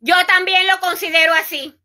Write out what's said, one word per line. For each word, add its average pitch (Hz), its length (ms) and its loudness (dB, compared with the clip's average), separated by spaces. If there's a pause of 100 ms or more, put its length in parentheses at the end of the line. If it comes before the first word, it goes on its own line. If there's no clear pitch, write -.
yo 285 140 0 (100)
también 370 420 2
lo 381 140 0
considero 330 540 0
así. 311 500 -6